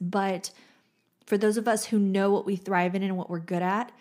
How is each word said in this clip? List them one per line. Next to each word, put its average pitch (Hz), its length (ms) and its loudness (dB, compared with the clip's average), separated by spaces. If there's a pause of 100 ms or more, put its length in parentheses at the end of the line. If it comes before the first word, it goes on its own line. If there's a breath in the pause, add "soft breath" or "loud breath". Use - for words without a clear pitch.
But 185 500 -2 (760 soft breath)
for 214 100 2
those 214 200 2
of 226 100 -2
us 220 200 0
who 220 120 2
know 196 320 4
what 202 160 2
we 202 80 0
thrive 180 400 0
in 190 80 -2
and 190 140 -2
what 180 120 -6
we're 170 120 -4
good 175 220 -4
at, 208 280 -2 (100 loud breath)